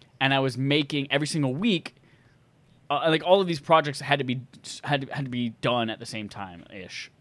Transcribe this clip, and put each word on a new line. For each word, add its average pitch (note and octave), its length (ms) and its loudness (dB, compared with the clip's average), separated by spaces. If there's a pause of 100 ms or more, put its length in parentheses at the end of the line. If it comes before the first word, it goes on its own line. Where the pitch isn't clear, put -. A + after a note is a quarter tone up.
(220)
And C3+ 120 4
I C3+ 60 4
was C3+ 180 0
making C#3 540 0
every C#3+ 160 2
single C#3 260 0
week, F#3 420 0 (920)
uh, C#3+ 200 0
like, D#3+ 140 2
all F#3 160 6
of F#3+ 60 2
these E3 140 -2
projects D3+ 400 4
had C#3+ 180 2
to C3+ 80 -2
be, B2+ 160 -2 (420)
had C#3 180 0
to, C3+ 140 -10
had C#3+ 100 -4
to B2+ 40 -6
be B2 200 -2 (120)
done A#2+ 300 0
at - 80 -10
the A2+ 80 -14
same G#2+ 200 -8
time F#2 360 -14 (100)
ish, - 480 -14